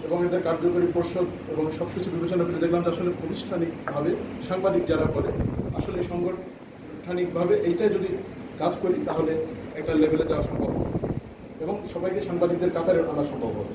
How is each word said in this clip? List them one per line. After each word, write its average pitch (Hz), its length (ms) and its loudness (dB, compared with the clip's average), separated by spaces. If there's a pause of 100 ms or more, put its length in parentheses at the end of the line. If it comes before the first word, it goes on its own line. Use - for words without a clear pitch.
এবং 175 220 2
এদের 180 160 2
কার্যকরী 170 520 2
পর্ষদ 175 320 0 (240)
এবং 156 300 0
সব 170 60 -2 (100)
কিছু 185 160 -2
বিবেচনা 170 320 0
করে 170 100 0
দেখলাম 170 300 2
যে 175 60 2
আসলে 175 200 0
প্রাতিষ্ঠানিকভাবে 165 1040 -2 (320)
সাংবাদিক 185 380 2
যারা 160 200 2
করে, - 260 0 (440)
আসলে 185 280 -2
সাংগঠনিকভাবে 175 1500 -2
এইটাই 175 340 4
যদি 190 280 0 (420)
কাজ 165 120 2 (100)
করি, 180 240 2
তাহলে 160 400 0 (300)
একটা 156 180 -2
লেভেলে 156 320 6
যাওয়া - 180 2
সম্ভব - 260 0
হবে - 400 -2 (500)
এবং 185 180 -2 (160)
সবাইকে 185 280 0
সাংবাদিকদের 175 500 2
কাতারে 165 280 4
আনা 156 240 2
সম্ভব 127 240 -2
হবে। 107 280 -4